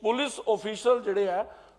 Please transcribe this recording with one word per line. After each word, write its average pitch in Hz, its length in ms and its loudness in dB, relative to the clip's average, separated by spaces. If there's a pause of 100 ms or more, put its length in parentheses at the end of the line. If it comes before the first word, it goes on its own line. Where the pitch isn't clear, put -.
ਪੁਲਿਸ 247 380 0
ਅਫੀਸ਼ਲ 220 600 2
ਜਿਹੜੇ 202 260 0
ਆ 185 160 -2 (340)